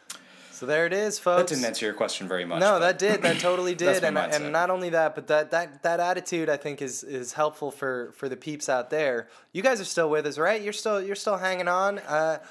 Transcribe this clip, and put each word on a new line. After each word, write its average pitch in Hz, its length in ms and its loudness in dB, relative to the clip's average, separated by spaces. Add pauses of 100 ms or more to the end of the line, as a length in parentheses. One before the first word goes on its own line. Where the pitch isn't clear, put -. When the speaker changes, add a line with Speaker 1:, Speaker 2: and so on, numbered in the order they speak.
(540)
Speaker 1:
So - 120 -10
there 156 200 4
it 170 60 -2
is, 202 260 0
Speaker 2:
That - 40 -12
Speaker 1:
folks. 180 300 4
Speaker 2:
didn't 131 120 0
answer 113 200 -2
your 104 100 0
question 101 340 -2
very 90 160 -2
much, 85 160 -2
Speaker 1:
No, 202 140 6
Speaker 2:
but 180 60 4
Speaker 1:
that 180 180 4
did. 202 240 2
That 170 180 2
Speaker 2:
<clears throat> 175 80 2
Speaker 1:
totally 180 260 0
Speaker 2:
that's 180 260 2
Speaker 1:
did. 160 120 2
Speaker 2:
my 151 120 2
Speaker 1:
And, 151 80 -2
Speaker 2:
mindset. 151 100 2
Speaker 1:
and 147 100 -4
not 175 180 2
only 185 200 -2
that, 160 240 2
but 147 120 -10
that, 151 240 2
that, 165 320 -4
that 170 180 2
attitude, 175 480 -2
I 147 80 2
think, 143 240 -8
is, 131 220 -6
is 123 300 -8
helpful 151 380 -2
for, 127 460 -6
for 139 120 -6
the 127 80 -6
peeps 147 320 -8
out 127 220 0
there. 135 380 0 (240)
You 180 100 -4
guys 247 180 2
are 185 40 -8
still 170 240 0
with 151 180 0
us, 139 120 -4
right? 202 240 2
You're 202 100 -6
still, 208 300 -2
you're 196 140 -6
still 196 200 0
hanging 180 320 -2
on. 196 300 2
Uh, 156 400 0 (120)